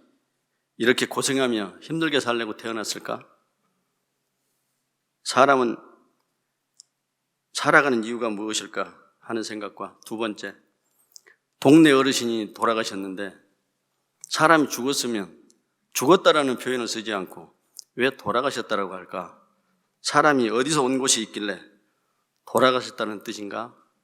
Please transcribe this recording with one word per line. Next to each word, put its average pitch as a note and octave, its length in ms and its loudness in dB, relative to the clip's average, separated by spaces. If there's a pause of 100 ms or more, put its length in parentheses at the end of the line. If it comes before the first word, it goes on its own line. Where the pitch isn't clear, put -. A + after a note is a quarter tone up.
(760)
이렇게 A#2+ 300 2
고생하며 B2 720 -2
힘들게 D#3 380 -2
살려고 A#2 360 -4
태어났을까? A2 720 -8 (2000)
사람은 C3 520 4 (1800)
살아가는 C#3+ 500 4
이유가 A#2 260 -4
무엇일까?" G#2 640 -6 (260)
하는 A2+ 200 -6
생각과, G#2 640 -12
두 A2 120 -10
번째, G2+ 380 -6 (1040)
동네 D#3 320 8
어르신이 B2 600 0
돌아가셨는데 G2+ 840 -4 (920)
사람이 D#3 400 4
죽었으면 A#2+ 720 -6 (520)
죽었다라는 D3+ 640 4
표현을 B2 300 -4
쓰지 A2 240 -6
않고 F2+ 420 -8 (420)
왜 C3 200 0
돌아가셨다라고 A2 800 -4
할까? F2+ 440 -12 (640)
사람이 D3 480 2
어디서 C3+ 340 0
온 C3 160 0
곳이 B2+ 220 0
있길래 G#2 400 -8 (840)
돌아가셨다는 A2+ 800 0
뜻인가? G#2+ 540 -12 (260)